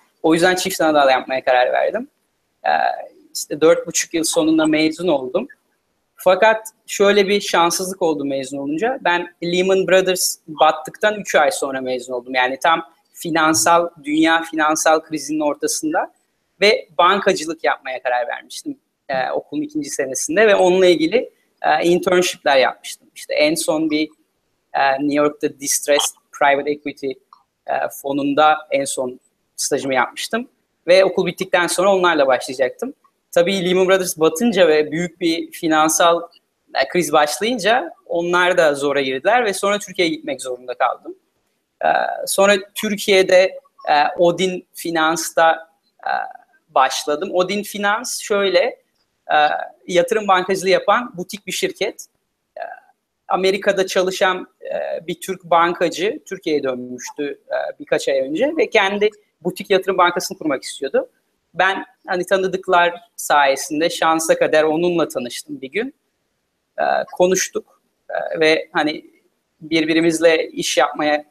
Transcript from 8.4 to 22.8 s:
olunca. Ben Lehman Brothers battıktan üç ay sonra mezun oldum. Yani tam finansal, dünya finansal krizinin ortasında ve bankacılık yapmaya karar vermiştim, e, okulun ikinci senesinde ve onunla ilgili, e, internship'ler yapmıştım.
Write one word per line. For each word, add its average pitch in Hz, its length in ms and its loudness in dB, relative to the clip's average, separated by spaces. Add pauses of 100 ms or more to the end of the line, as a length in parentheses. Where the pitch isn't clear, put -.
olunca. 160 420 -4
Ben 175 340 -2 (100)
Lehman 190 420 2
Brothers 185 520 2 (100)
battıktan 160 720 0
üç - 140 -4
ay 147 160 4
sonra 135 300 -4
mezun 127 320 -6
oldum. 123 220 -8
Yani 131 280 0
tam 165 220 2 (280)
finansal, 165 760 2 (160)
dünya 160 380 2
finansal 156 580 2
krizinin 156 400 -6
ortasında 151 720 -4 (480)
ve 202 280 2 (100)
bankacılık 175 680 0
yapmaya 131 380 -4
karar 123 260 -2
vermiştim, 123 500 -10 (300)
e, 135 220 -4
okulun 147 320 -6
ikinci 147 280 -6
senesinde 151 560 0
ve 202 80 6
onunla 185 320 4
ilgili, 175 460 2 (300)
e, 156 220 2
internship'ler 180 720 2
yapmıştım. - 580 0